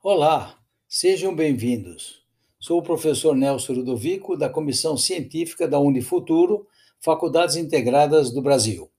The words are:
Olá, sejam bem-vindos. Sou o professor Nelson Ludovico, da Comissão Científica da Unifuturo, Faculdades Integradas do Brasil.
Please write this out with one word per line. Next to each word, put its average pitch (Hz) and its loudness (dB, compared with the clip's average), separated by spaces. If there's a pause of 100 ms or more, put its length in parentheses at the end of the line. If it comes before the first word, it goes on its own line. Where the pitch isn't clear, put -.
Olá, 156 2 (320)
sejam 185 0
bem-vindos. 117 -2 (380)
Sou - -2
o 170 0
professor 156 0
Nelson 135 0
Ludovico, 127 -4
da 143 -2
Comissão 156 -4
Científica 165 -4
da 143 0
Unifuturo, 165 2 (320)
Faculdades 160 0
Integradas 147 2
do 120 -4
Brasil. 120 0 (120)